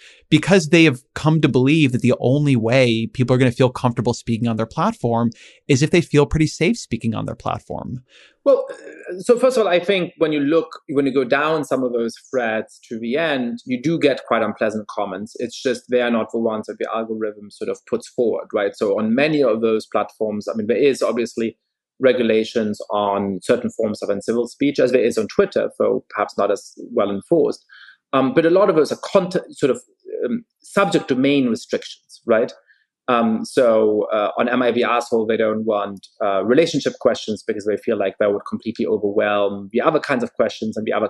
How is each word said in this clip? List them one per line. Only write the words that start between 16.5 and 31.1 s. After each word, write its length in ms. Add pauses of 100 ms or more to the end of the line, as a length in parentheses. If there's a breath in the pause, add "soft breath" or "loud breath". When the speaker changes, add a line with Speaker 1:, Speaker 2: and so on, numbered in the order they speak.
Speaker 2:
that 120
the 160
algorithm 580
sort 180
of 100 (100)
puts 200
forward, 440
right? 220
So 240
on 160
many 260
of 200
those 240
platforms, 640
I 80
mean, 100
there 80
is 260
obviously 560 (420)
regulations 920
on 540
certain 260
forms 320
of 80
uncivil 380
speech, 320
as 120
there 120
is 160
on 80
Twitter, 500
though 320
perhaps 260
not 140
as 240 (180)
well 200
enforced. 520 (480 loud breath)
Um, 220
but 100
a 60
lot 220
of 40
those 160
are 120
content, 520
sort 140
of, 100 (460)
um, 180 (180)
subject 480
domain 380